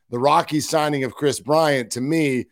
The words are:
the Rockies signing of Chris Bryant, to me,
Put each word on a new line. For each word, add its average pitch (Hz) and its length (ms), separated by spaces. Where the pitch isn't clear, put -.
the 120 100
Rockies 147 480
signing 151 380
of 110 100
Chris 143 240
Bryant, 143 520
to 120 100
me, 139 500